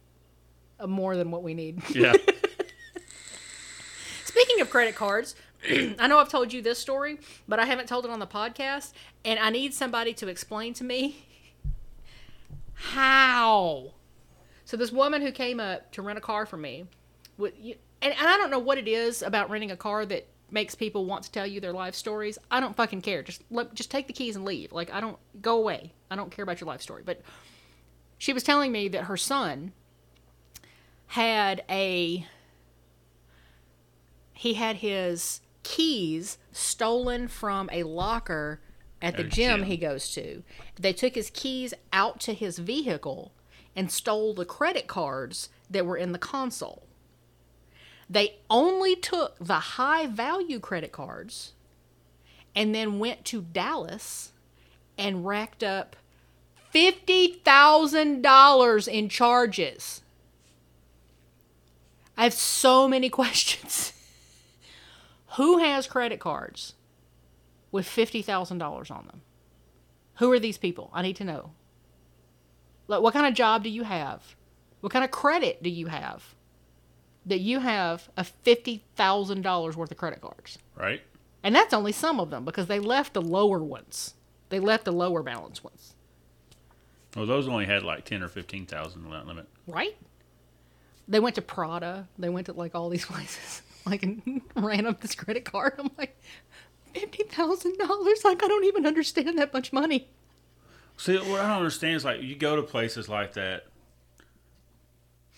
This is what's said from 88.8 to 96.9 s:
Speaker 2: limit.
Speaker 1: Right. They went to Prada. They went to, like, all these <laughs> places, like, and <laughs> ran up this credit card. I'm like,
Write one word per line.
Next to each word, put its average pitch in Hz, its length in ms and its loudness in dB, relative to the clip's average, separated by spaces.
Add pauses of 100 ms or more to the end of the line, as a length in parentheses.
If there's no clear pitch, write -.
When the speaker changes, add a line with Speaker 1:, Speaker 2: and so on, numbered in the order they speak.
Speaker 2:
limit. 80 360 -14 (200)
Speaker 1:
Right. 226 300 -6 (1080)
They 208 140 2
went 233 160 2
to 208 60 -4
Prada. 175 640 -8 (100)
They 180 120 -4
went 180 160 -6
to, 175 80 -12
like, 170 200 -8
all 170 140 -4
these 175 160 -4
<laughs> - 20 -8
places, - 540 -12 (280)
like, 202 140 -2
and 233 460 -6
<laughs> - 80 -20
ran 214 300 0
up 226 140 -2
this - 140 -8
credit 233 300 -6
card. 269 340 -2
I'm 285 200 -6
like, 277 200 -10 (760)